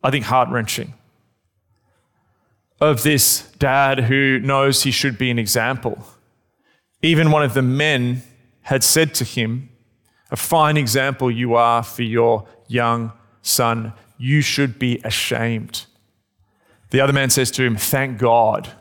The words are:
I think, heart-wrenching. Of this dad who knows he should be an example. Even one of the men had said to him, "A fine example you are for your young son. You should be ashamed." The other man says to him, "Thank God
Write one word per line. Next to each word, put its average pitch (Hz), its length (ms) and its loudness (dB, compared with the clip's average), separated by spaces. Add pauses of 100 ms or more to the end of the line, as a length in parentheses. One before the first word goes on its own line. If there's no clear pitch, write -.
I 135 80 0
think, 131 140 -2
heart-wrenching. 123 680 -2 (1900)
Of 147 220 2
this 147 400 0 (160)
dad 135 460 2
who 135 340 2
knows 135 440 2
he 135 80 0
should 120 260 -2
be 131 120 -2
an 120 100 -2
example. 117 680 -4 (960)
Even 160 300 4
one 151 120 4
of 127 100 0
the 135 80 2
men 127 640 0 (400)
had 135 200 -2
said 160 320 2
to 120 100 -4
him, 117 440 -6 (640)
"A - 60 -8
fine 156 380 2
example 131 540 0
you 117 260 0
are 117 280 4
for - 200 -8
your 117 420 0 (220)
young 117 440 -2 (300)
son. 113 520 -2 (240)
You 135 220 0
should 139 400 -2
be 123 240 -2
ashamed." 117 840 -4 (1040)
The 131 100 2
other 139 120 2
man 135 160 0
says 127 220 0
to 131 120 -2
him, 120 120 0
"Thank 131 420 -4
God 110 520 2 (120)